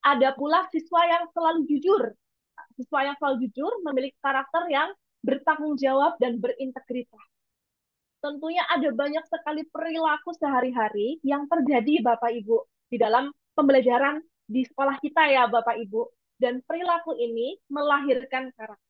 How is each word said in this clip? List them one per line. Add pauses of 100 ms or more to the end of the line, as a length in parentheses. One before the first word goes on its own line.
Ada
pula
siswa
yang
selalu
jujur. (720)
Siswa
yang
selalu
jujur (140)
memiliki
karakter
yang (320)
bertanggung
jawab
dan
berintegritas. (960)
Tentunya
ada
banyak
sekali
perilaku
sehari-hari
yang
terjadi,
Bapak
Ibu,
di
dalam (240)
pembelajaran (300)
di
sekolah
kita
ya,
Bapak
Ibu. (360)
Dan
perilaku
ini (120)
melahirkan
karakter.